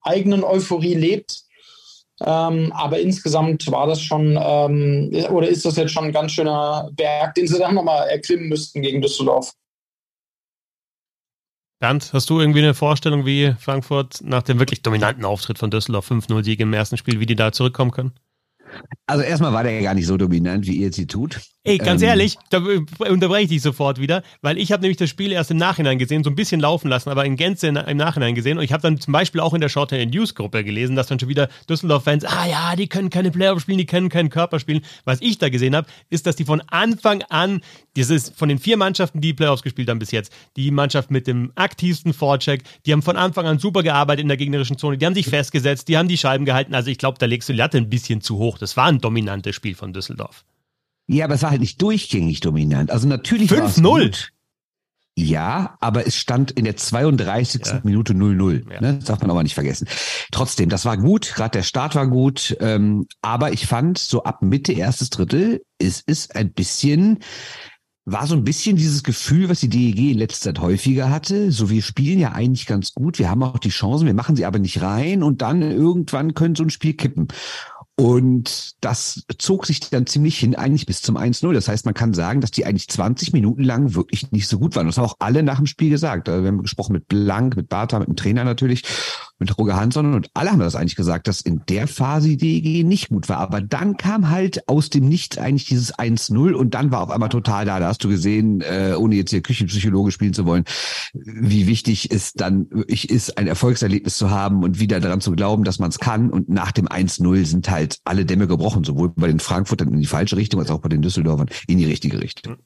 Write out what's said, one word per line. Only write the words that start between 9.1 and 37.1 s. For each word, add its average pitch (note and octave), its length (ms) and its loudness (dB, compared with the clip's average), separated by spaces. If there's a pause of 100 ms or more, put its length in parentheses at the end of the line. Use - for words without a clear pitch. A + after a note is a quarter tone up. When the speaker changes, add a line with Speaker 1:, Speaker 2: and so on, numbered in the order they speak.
Speaker 2:
Bernd, C3+ 340 0
hast C3+ 160 0
du D#3+ 100 2
irgendwie D3+ 200 4
eine D3+ 160 4
Vorstellung, D3 500 0
wie C#3 340 2
Frankfurt C3+ 640 -4
nach B2 200 -2
dem B2 160 2
wirklich - 240 0
dominanten G#2+ 420 0
Auftritt G2+ 320 -4
von G#2+ 140 -2
Düsseldorf, A2 340 -2
fünf A#2 240 -2
null A2 160 2
Sieg A2 160 0
im G#2+ 100 2
ersten G#2+ 260 -2
Spiel, A2+ 220 -2
wie A2+ 60 0
die A2+ 100 0
da A2 160 2
zurückkommen B2+ 400 0
können? B2+ 220 -6 (920)
Speaker 3:
Also C#3+ 180 0
erstmal D#3 280 2
war A2+ 120 0
der A#2+ 100 0
ja A2 80 -2
gar G2 120 0
nicht F2+ 140 0
so F#2+ 80 2
dominant, F2+ 500 2
wie F#2+ 120 -2
ihr G2 80 0
jetzt F2+ 100 -2
hier E2+ 120 -6
tut. B2+ 340 -6 (240)
Speaker 2:
Ey, G3+ 120 4
ganz F3+ 240 2
Speaker 3:
Ähm, A3 80 4
Speaker 2:
ehrlich, G3 280 2 (120)
da F#3 120 2 (460)
unterbreche F#3+ 360 2
ich F3+ 60 0
dich D#3 120 0
sofort C#3 360 0
wieder, D3 240 -2 (200)
weil D3+ 160 0
ich G3 160 0
habe G3 80 0
nämlich F#3+ 160 0
das E3+ 120 0
Spiel G3 220 -6
erst E3+ 200 -2
im E3 60 2
Nachhinein D#3+ 400 0
gesehen, C3+ 240 0
so D3 80 0
ein C#3 60 -2
bisschen F3 240 0
laufen D3+ 300 0
lassen, B2+ 180 0
aber C#3 160 0
in C3+ 140 0
Gänze E3+ 300 -2
in, D3 100 0
im D3 180 -4
Nachhinein D3 400 0
gesehen. B2+ 220 0
Und E3 80 -2
ich C3 80 -2
habe D#3+ 80 0
dann D#3 180 2
zum - 140 -4
Beispiel F3 260 2
auch D#3+ 140 0
in E3 80 0
der D3 80 0
Shorthand C3 440 -2
News G#3 220 -2
Gruppe G#2 300 -4
gelesen, A#2+ 320 -2
dass B2+ 100 0
dann B2+ 140 -2
schon B2+ 80 -6
wieder C#3+ 180 0 (220)
Düsseldorf-Fans, D3+ 560 -2
ah F3 220 -4
ja, E3+ 280 -4
die F#3+ 120 -4
können F#3+ 220 -4
keine F3+ 220 -2
Playoffs F3+ 300 0
spielen, F#3+ 160 -2
die F#3 80 0
können F3+ 240 0
keinen E3 200 0
Körper E3 300 -2
spielen. D3+ 220 -2 (240)
Was B2+ 160 -2
ich A#3 160 -2
da D#3+ 100 0
gesehen B2+ 260 0
habe, D#3 140 0 (220)
ist, E3+ 160 -4
dass E3+ 100 0
die - 80 -4
von D3+ 240 0
Anfang G#3 600 0